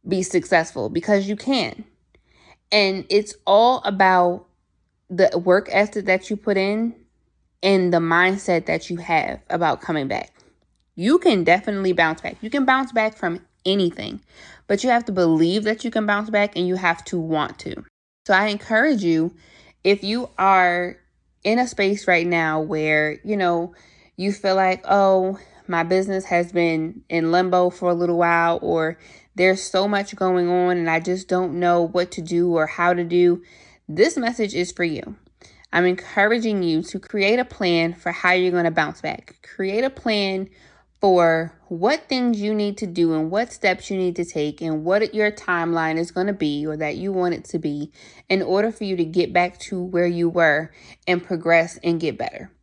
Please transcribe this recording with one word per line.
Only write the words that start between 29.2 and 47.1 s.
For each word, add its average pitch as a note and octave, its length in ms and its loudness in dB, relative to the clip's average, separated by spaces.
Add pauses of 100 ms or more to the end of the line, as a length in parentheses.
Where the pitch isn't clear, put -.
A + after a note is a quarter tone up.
"There's F#3 260 2
so G3 260 -2
much G3+ 280 -4
going F3+ 340 0
on F3+ 260 2
and E3+ 140 -2
I E3 100 0
just F3+ 300 -6
don't F3+ 300 -2
know F3 280 2
what F3+ 260 -2
to F3+ 80 -8
do E3+ 320 0
or D#3 140 2
how F3 260 0
to F3 100 -2
do," F3 400 2 (440)
this G#3 300 2
message A#3 380 -4
is F3 180 -4
for F3+ 100 -4
you. D#3+ 320 -6 (560)
I'm F3 140 2
encouraging G#3 800 0
you E3 200 0
to - 160 -10
create G#3 400 0
a B3 60 -2
plan E3+ 480 0
for - 180 -8
how F3+ 200 0
you're F#3 200 2
gonna E3+ 200 0
bounce E3 280 -2
back. - 440 -10
Create G3+ 420 -4
a C4+ 40 -2
plan G3 600 -2 (500)
for E3+ 540 4 (140)
what G#3 420 -2
things A#3+ 320 0
you G#3+ 140 -2
need G3+ 200 -2
to G#3 120 -8
do E3+ 260 0
and D#3+ 160 -2
what A3 240 -2
steps - 380 -2
you G3 60 -4
need F3+ 180 -2
to F3 100 -4
take D3+ 360 -6
and D#3 220 -4
what G3+ 300 0
your G#3 180 0
timeline E3+ 680 -2
is E3+ 120 -4
gonna G3 240 -2
be D3+ 320 -4
or D#3 100 -6
that D3+ 200 -6
you G3 180 -6